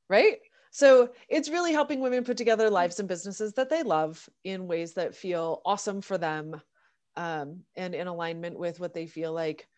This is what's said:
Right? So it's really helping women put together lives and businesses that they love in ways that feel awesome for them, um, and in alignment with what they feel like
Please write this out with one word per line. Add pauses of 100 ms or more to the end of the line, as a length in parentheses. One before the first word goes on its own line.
Right? (320)
So (180)
it's
really
helping
women
put
together
lives
and
businesses
that
they
love (180)
in
ways
that
feel
awesome
for
them, (560)
um, (140)
and
in
alignment
with
what
they
feel
like